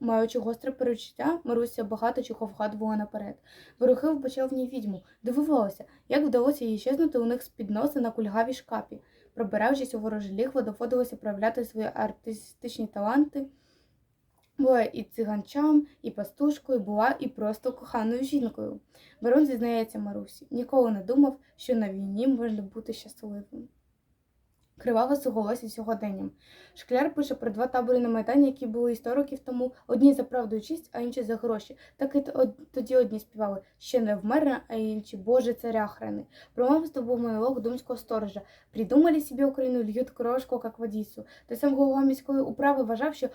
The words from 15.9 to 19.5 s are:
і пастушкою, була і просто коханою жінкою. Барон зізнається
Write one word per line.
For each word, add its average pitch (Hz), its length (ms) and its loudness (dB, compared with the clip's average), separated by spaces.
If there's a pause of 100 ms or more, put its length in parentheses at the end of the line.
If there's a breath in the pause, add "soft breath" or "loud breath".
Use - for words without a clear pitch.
і 226 80 -8
пастушкою, 269 680 -2
була 208 380 2
і 247 100 -4
просто 214 440 -4
коханою 240 520 -4
жінкою. 254 560 -4 (400 soft breath)
Барон 269 260 6
зізнається 226 520 -2